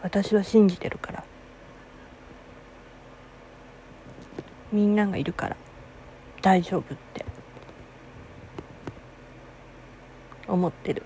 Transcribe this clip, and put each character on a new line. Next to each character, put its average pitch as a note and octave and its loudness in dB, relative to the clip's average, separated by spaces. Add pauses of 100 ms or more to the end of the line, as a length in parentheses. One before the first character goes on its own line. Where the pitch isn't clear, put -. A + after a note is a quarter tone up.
私 G3 0
は G3+ 6
信 G#3+ 6
じ F3+ -2
て - -6
る - -10
か - -10
ら。 - -10 (3500)
み G#3 4
ん G#3 6
な G#3 4
が F#3 -2
い C#3+ -2
る F3 -4
か - -6
ら、 - -8 (840)
大 F#3+ 6
丈 F3 -2
夫 - -8
っ - -18 (160)
て、 - -10 (3250)
思 F3+ 2
っ - -4
て - -8
る。 - -6